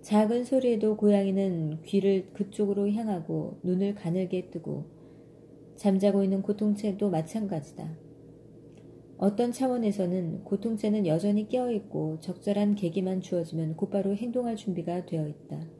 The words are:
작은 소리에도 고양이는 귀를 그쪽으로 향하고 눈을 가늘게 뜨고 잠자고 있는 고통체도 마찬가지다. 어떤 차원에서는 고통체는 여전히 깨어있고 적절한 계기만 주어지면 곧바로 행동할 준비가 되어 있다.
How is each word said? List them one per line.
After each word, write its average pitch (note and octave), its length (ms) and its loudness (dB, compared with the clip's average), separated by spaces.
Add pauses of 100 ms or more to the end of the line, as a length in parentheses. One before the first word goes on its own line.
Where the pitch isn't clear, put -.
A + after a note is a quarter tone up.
작은 G#3+ 420 2
소리에도 A#3 540 2
고양이는 F#3+ 840 2
귀를 G3 500 2
그쪽으로 G3+ 560 0
향하고 F3 720 -4
눈을 F#3+ 320 0
가늘게 F#3 540 -2
뜨고 D3 360 -8 (920)
잠자고 G3 440 4
있는 F#3+ 200 2
고통체도 G#3 680 0
마찬가지다. F#3+ 880 -4 (1200)
어떤 A3 360 0
차원에서는 G3+ 880 0
고통체는 G#3 640 0
여전히 G3+ 400 2
깨어있고 G3 720 -2
적절한 G3+ 560 0
계기만 F#3 460 -2
주어지면 E3 560 -2
곧바로 G3 380 0
행동할 A#3 420 -2
준비가 F3 480 -4
되어 D#3 220 -2
있다. D3 340 -10 (180)